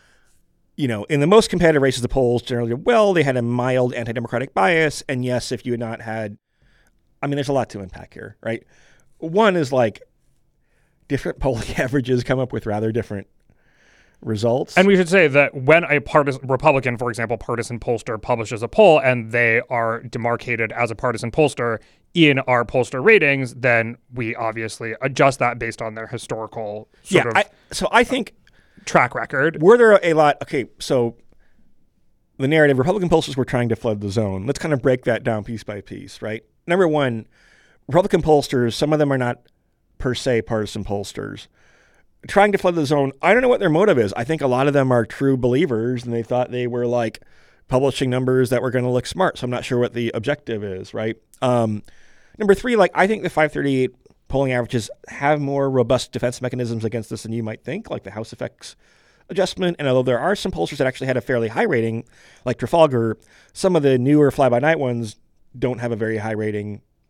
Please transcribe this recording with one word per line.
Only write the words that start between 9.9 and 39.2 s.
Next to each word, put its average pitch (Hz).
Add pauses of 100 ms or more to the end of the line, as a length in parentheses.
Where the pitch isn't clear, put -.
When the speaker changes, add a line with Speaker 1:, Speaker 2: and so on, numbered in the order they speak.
Speaker 1:
different -
polling 117
<laughs> 110
averages 127
come 131
up 127
with 113
rather 107
different 107 (920)
results. 113
Speaker 2:
And 190
we 202
should 180
say 180
that 139
when 151
a 143
partis-, 139
Republican, 127
for 120
example, 113
partisan 117
pollster 113
publishes 113
a 120
poll 175
and 120
they 117
are 117
demarcated 117
as 117
a 113
partisan 117
pollster 120 (360)
in 147
our 123
pollster 127
ratings, 143
then 117 (160)
we 117
obviously 113
adjust 139
that 120
based 120
on 110
their 113
historical 110 (140)
sort 160
Speaker 1:
Yeah, 117
Speaker 2:
of 110
Speaker 1:
I, 202 (280)
so 185
I 240
think - (540)
Speaker 2:
track 127
record. 147
Speaker 1:
Were 196
there 220
a 170
lot, 151
okay, 143 (140)
so 120 (1200)
the 135
narrative, 147
Republican 180
pollsters 156
were 131
trying 120
to 113
flood 107
the 104
zone. 98
Let's 139
kind -
of 127
break 131
that 113
down 110
piece 113
by 104
piece, 95
right? 110 (240)
Number 175
one, 131 (600)
Republican 175
pollsters, 139
some 156
of 151
them 147
are 131
not 123 (560)